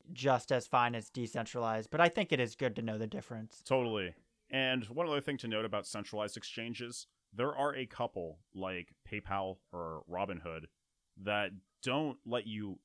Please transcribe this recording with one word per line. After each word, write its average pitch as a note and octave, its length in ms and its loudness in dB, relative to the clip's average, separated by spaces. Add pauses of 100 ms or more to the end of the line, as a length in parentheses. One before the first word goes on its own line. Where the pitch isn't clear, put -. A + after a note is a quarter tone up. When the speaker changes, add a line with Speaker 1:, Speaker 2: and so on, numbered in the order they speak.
(120)
Speaker 1:
just C3 400 4
as B2 140 2
fine A#2+ 280 4
as A2+ 140 -6
decentralized, A2+ 840 -2
but D#3 120 6
I E3+ 80 8
think F3+ 220 0
it C3+ 80 6
is A#2+ 140 2
good B2 220 0
to A2 60 -4
know A2 160 0
the A2 80 0
difference. A2 580 -8
Speaker 2:
Totally. A2 480 2 (380)
And C3 340 2
one C#3 240 0
other D3 140 2
thing C#3+ 160 -2
to A#2+ 100 -6
note A2 160 2
about G2+ 220 -2
centralized G#2 500 -4
exchanges, A#2+ 720 -8 (260)
there B2+ 240 2
are C#3 180 2
a C3 120 -2
couple, F2 540 -4 (140)
like F#2 400 -4 (160)
PayPal G2 460 -2 (160)
or E2 380 -6
Robinhood, E2+ 540 -4 (580)
that G#2 300 0 (300)
don't C#3 440 0
let A#2 200 0
you G#2 380 -4